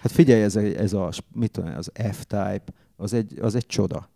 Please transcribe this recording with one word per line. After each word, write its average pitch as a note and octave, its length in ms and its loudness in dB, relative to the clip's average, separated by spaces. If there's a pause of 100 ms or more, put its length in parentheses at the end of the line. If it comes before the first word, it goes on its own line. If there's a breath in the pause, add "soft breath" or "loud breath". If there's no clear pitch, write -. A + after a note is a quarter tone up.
Hát - 120 -2
figyelj, B2+ 300 8
ez G2+ 140 2
egy, G#2 180 0
ez G2 180 0
a, F#2+ 160 -2 (260)
mit A#2 160 -2
tudom F2 200 -6
én, B1 60 -8
az E2+ 140 -10 (220)
F-Type, G2 500 -4 (340)
az G2+ 180 -6
egy, A2 260 -4
az A2 140 0
egy A#2 120 -2
csoda. E2+ 500 -4